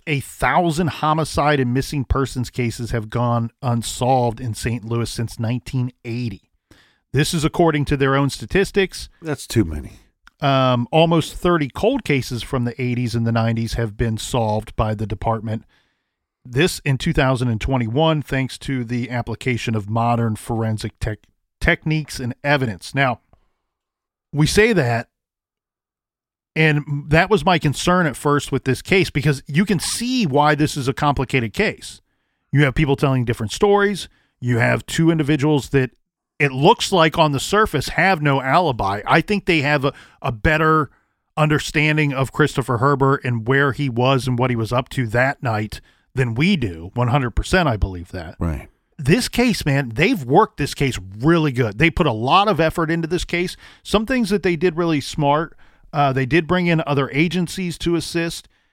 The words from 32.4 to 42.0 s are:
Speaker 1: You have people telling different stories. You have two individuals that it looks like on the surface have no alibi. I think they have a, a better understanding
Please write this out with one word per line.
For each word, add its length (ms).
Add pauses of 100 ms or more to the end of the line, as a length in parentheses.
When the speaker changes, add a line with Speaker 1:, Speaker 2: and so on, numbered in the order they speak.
Speaker 1:
You 120
have 120
people 200
telling 300
different 260
stories. 560 (320)
You 200
have 260
two 240
individuals 600
that 200 (500)
it 120
looks 400
like 260
on 140
the 80
surface 500
have 320
no 180
alibi. 680
I 140
think 240
they 160
have 220
a, 100 (280)
a 100
better 600 (440)
understanding 800